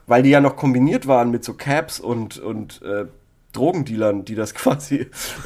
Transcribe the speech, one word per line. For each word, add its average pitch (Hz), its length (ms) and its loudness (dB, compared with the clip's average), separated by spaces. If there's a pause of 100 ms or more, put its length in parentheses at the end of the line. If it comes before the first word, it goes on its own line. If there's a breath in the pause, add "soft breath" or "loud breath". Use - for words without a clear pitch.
weil 123 160 6
die 139 80 6
ja 143 100 8
noch 139 140 4
kombiniert 135 540 2
waren 120 240 4
mit 117 100 -4
so - 120 -12
Caps 151 440 -4
und, 113 400 -6
und, 107 440 -10
äh, 101 240 -6 (480)
Drogendealern, 110 680 -2
die 110 120 -10
das 107 180 -6
<laughs> - 0 -
quasi, - 540 -2 (380 loud breath)